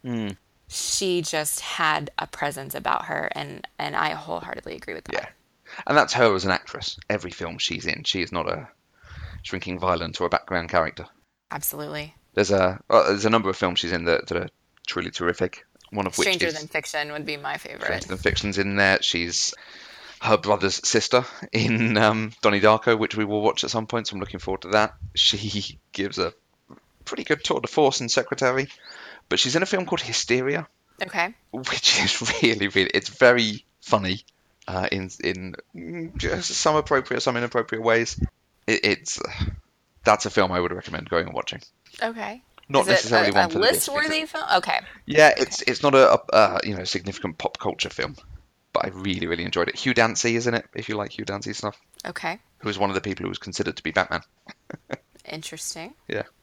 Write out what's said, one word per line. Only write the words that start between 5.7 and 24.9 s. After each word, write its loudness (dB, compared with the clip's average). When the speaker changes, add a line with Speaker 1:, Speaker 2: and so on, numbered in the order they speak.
Speaker 1:
And 4
that's 2
her 6
as -4
an 2
actress. -4
Every -4
film -8
she's -6
in, -4
she -2
is -4
not -4
a -6
shrinking -8
violent -2
or 0
a 0
background -2
character. 0
Speaker 2:
Absolutely. -8
Speaker 1:
There's 2
a, 2
well, 8
there's 2
a 4
number 2
of -2
films 0
she's -4
in -4
that, 2
that -4
are -4
truly -6
terrific. -2
One -4
of -6
which 2
Speaker 2:
Stranger 0
Speaker 1:
is -4
Speaker 2:
Than -12
Fiction -6
would -8
be -6
my -8
favorite. -12
Speaker 1:
Stranger -4
Than -6
Fiction's 0
in 0
there. 6
She's -2
her 4
brother's 0
sister 2
in, 2
um, 4
Donnie 4
Darko, 6
which -2
we 0
will -2
watch 0
at -4
some -2
point, -4
so -8
I'm -6
looking -8
forward -6
to -12
that. 2